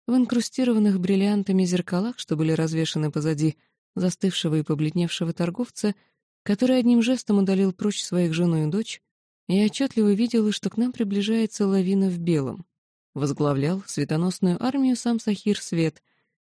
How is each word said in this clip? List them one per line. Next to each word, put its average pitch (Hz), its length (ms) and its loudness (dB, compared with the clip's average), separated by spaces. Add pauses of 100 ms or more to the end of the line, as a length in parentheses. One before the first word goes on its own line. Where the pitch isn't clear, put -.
В 233 80 0
инкрустированных 233 840 2
бриллиантами 196 640 2
зеркалах, 180 540 -2
что - 180 -4
были 156 160 0
развешаны 160 580 -2
позади 151 460 -2 (380)
застывшего 180 640 -2
и 156 60 0
побледневшего 156 720 -2
торговца, 196 600 -4 (480)
который 254 360 2
одним 240 240 4
жестом 226 360 0
удалил 190 340 2
прочь 202 300 -4
своих 175 320 0
жену 160 320 2
и 151 40 -2
дочь, 208 320 -6 (460)
я 196 160 4
отчётливо 214 480 2
видела, 220 400 2
что - 180 -4
к - 60 -10
нам 247 160 0
приближается 208 760 -2
лавина 190 420 2
в 180 100 -2
белом. 165 480 -2 (480)
Возглавлял 143 720 0
светоносную 175 760 -2
армию 262 320 0
сам 233 240 -2
Сахир 208 420 -2
Свет. 165 420 -2 (460)